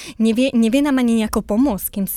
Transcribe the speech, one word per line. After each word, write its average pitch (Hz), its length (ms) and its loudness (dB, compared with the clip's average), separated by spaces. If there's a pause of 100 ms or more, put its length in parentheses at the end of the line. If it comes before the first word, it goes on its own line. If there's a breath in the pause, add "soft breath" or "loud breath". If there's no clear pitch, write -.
(160 loud breath)
Nevie, 226 360 2
nevie 226 280 2
nám 285 160 2
ani 240 220 2
nejako 214 240 -2
pomôcť, 214 480 -2
kým 196 160 -6
s, - 100 -8